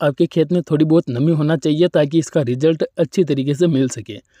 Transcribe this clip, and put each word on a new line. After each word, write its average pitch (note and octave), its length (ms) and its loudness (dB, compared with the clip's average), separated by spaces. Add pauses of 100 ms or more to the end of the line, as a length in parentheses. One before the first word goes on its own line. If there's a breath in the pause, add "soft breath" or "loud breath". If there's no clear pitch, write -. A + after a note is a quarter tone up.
आपके D3+ 240 0
खेत D#3+ 280 0
में F3 80 2
थोड़ी D#3 240 0
बहुत D#3+ 240 2
नमी C3+ 220 0
होना D#3 260 0
चाहिए D#3 320 0
ताकि D3+ 300 0
इसका D3+ 220 -2
रिजल्ट C#3+ 420 0
अच्छी F3 400 -2
तरीके C#3 320 -2
से F3 120 2
मिल C3+ 220 2
सके। G#2+ 280 -12 (220)